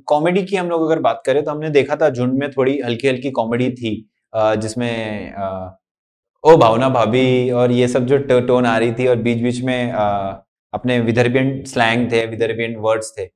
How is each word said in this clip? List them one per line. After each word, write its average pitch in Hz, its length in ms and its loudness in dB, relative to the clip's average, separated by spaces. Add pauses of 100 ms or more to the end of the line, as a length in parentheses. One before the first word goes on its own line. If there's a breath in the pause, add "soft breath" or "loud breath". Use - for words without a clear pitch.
कॉमेडी 170 360 0
की 196 140 -4
हम 175 120 -4
लोग 165 140 0
अगर 156 160 0
बात 117 280 -2
करें 143 180 2
तो 151 60 -6
हमने 151 200 -6
देखा 143 260 2
था 151 140 2
झुंड 123 220 -2
में 139 180 -2
थोड़ी 135 340 0
हल्की-हल्की 127 460 -2
कॉमेडी 123 400 -2
थी, 110 400 -8 (240)
अ, 110 200 2
जिसमें, 110 840 -6
अ, 95 400 -10 (680)
ओ - 120 10
भावना 120 320 4
भाभी 127 600 2
और 123 220 2
ये 123 160 2
सब 123 180 0
जो 139 120 4
ट-, 127 280 2
टोन 123 200 2
आ 113 120 2
रही 117 140 0
थी, 127 140 -2
और 123 100 4
बीच-बीच 120 460 -2
में, 123 300 -2
अ, 107 140 -2 (680)
अपने 123 260 0
विदर्भियन 123 640 0
स्लैंग 117 480 -2
थे, 113 140 0
विदर्भियन 113 500 -4
वर्ड्स 110 420 -4
थे। 95 60 -8 (120)